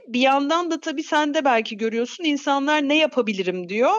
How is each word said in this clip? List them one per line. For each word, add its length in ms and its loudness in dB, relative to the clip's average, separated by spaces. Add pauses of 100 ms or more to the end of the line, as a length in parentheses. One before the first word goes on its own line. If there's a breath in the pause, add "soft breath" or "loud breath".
Bir 120 -2
yandan 520 2
da 80 -4
tabii 240 -6
sen 300 0
de 120 0
belki 320 0
görüyorsun, 460 -4
insanlar 680 0
"Ne 80 4
yapabilirim?" 720 0
diyor. 300 2